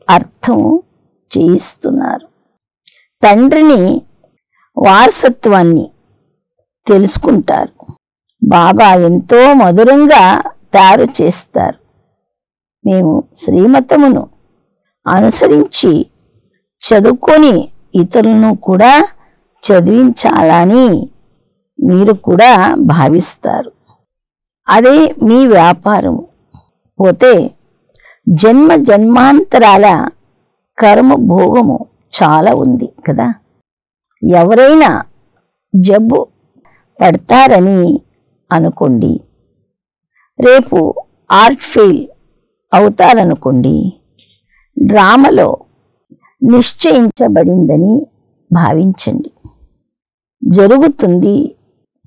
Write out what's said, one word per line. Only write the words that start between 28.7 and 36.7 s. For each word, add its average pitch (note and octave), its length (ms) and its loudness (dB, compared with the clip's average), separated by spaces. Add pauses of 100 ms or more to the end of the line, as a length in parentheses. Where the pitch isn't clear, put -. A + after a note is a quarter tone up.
జన్మాంతరాల A3+ 1300 2 (720)
కర్మ A3+ 360 2
భోగము G3 680 -2 (380)
చాలా D#3 320 0
ఉంది - 380 -4 (140)
కదా. D3 260 -4 (1000)
ఎవరైనా A3+ 680 2 (720)
జబ్బు G#3 520 0 (760)